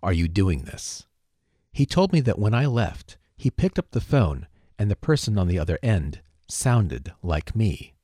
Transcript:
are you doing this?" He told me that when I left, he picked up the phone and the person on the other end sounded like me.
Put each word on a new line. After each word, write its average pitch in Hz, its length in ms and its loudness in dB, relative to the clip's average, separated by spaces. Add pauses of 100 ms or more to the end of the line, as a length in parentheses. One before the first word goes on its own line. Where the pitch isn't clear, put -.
are 92 100 0
you 85 160 2
doing 87 340 0
this?" - 440 -14 (640)
He 139 140 2
told 185 260 2
me 170 80 4
that 120 180 0
when 107 160 2
I 127 120 2
left, 117 500 -4 (200)
he - 140 0
picked - 280 -2
up - 120 -6
the 120 100 -2
phone 82 460 0 (320)
and 101 120 0
the 101 60 0
person 127 420 0
on 90 100 2
the 90 100 2
other 82 240 -2
end 90 380 -2 (280)
sounded 95 640 0 (100)
like 78 340 -2
me. 104 480 -2